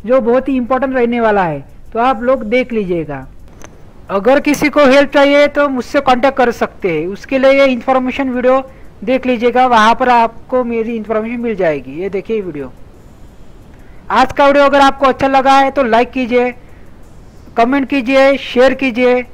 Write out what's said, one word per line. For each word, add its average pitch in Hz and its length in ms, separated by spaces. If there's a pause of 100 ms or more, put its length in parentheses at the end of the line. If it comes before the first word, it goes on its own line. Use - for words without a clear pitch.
जो 262 140
बहुत 247 280
ही 269 80
important 262 380
रहने 240 260
वाला 208 240
है, 147 200 (280)
तो 220 60
आप 240 240
लोग 240 220
देख 240 280
लीजिएगा। 160 560 (840)
अगर 214 300
किसी 294 280
को 294 120
help 277 300
चाहिए 285 360
तो 285 220
मुझसे 269 320
contact 269 380
कर 240 120
सकते 214 400
हैं, 160 160
उसके 202 320
लिए 269 120
ये 277 160
information 254 640
video 254 400 (340)
देख 254 220
लीजिएगा, 247 400
वहाँ 233 280
पर 247 140
आपको 240 560
मेरी 233 320
information 220 440
मिल 233 140
जाएगी। 151 480
ये 196 60
देखिए 202 320
video, 143 320 (1400)
आज 240 220
का 285 140
video 285 180
अगर 277 160
आपको 269 260
अच्छा 262 200
लगा 269 260
है 269 180
तो 277 120
like 240 280
कीजिए, 247 440 (1000)
comment 254 320
कीजिए, 269 480
share 254 380
कीजिए 247 600